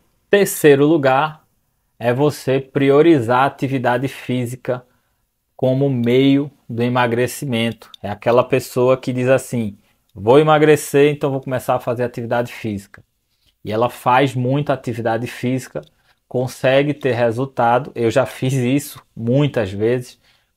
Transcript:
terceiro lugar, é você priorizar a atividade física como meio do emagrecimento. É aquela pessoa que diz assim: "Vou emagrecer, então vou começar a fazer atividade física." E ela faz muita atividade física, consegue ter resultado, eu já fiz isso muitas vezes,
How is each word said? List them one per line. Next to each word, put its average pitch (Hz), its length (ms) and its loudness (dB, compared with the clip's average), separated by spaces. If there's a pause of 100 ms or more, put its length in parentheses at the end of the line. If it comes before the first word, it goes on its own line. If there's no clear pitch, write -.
(300)
terceiro 156 560 4
lugar, 151 580 0 (540)
é 120 160 0
você 131 440 0
priorizar 139 840 4
a 139 40 4
atividade 127 600 -2
física 127 800 -8 (720)
como 135 340 0
meio 135 600 2 (160)
do 117 160 -6
emagrecimento. 120 1080 -2 (120)
É 98 60 -8
aquela 117 340 0
pessoa 127 540 0
que 127 160 -8
diz 123 160 -2
assim: 120 480 -2 (380)
"Vou 113 240 4
emagrecer, 151 760 4
então 143 180 -4
vou 135 100 -4
começar 131 340 -4
a 127 60 -2
fazer 123 240 -4
atividade 120 460 -4
física." - 540 -10 (580)
E 98 80 -12
ela 117 200 0
faz 131 440 0
muita 135 380 -2
atividade 117 540 -4
física, - 560 -8 (440)
consegue 135 680 0
ter 139 180 -4
resultado, 120 800 0
eu 117 160 0
já 127 140 2
fiz 131 300 -6
isso 131 480 -2 (120)
muitas 120 560 -2
vezes, 117 480 -4 (380)